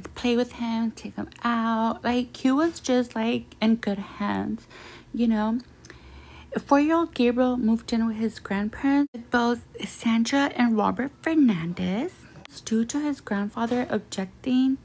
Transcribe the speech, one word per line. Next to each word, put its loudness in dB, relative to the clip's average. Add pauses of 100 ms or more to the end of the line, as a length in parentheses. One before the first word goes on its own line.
(140)
play 0
with 0
him, -2
take -14
him -10 (160)
out. 0
Like, -2
he 0
was 0
just, 0
like, -4
in 4
good -2
hands, -6 (460)
you 2
know. 2 (1080)
Four-year-old 4
Gabriel 2
moved 0
in 2
with -4
his -4
grandparents, 0 (180)
both 0 (200)
Sandra 2
and 4
Robert 0 (100)
Fernandez, 2 (520)
due 0
to -4
his -2
grandfather -2
objecting 0